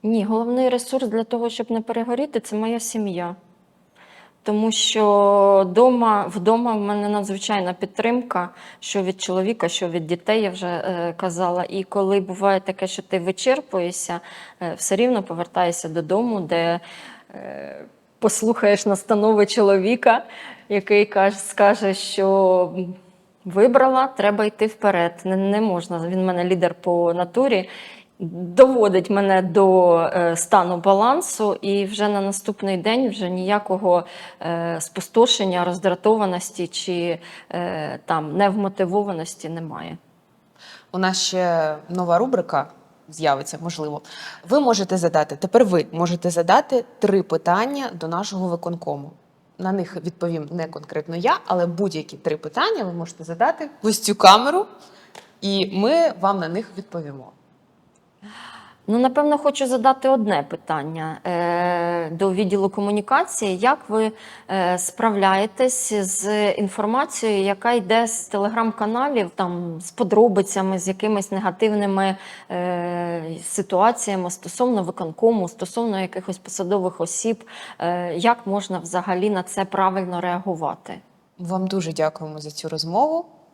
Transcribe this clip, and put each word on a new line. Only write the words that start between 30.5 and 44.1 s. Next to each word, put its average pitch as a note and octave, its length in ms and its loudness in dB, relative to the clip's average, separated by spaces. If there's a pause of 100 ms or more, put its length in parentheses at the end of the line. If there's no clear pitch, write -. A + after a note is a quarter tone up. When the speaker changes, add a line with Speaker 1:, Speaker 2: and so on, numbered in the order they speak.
Speaker 1:
балансу, G#3 840 2
і G3 240 0
вже G#3 220 -2
на G#3 140 0
наступний G3 560 -4
день A3+ 320 0
вже G3+ 200 -6
ніякого, F#3 760 0 (380)
е, E3+ 400 -4
спустошення, F#3+ 840 2
роздратованості F3+ 1040 0
чи, E3+ 520 -4 (340)
е, E3 520 -6
там, D#3 320 -2
невмотивованості G3 1120 -2
немає. D#3+ 480 -10 (920)
Speaker 2:
У F3+ 60 -6
нас F#3 240 0
ще E3+ 540 0 (140)
нова F3 280 2
рубрика F3+ 500 0 (420)
з'явиться, D3+ 520 -2
можливо. D#3 400 -8 (480)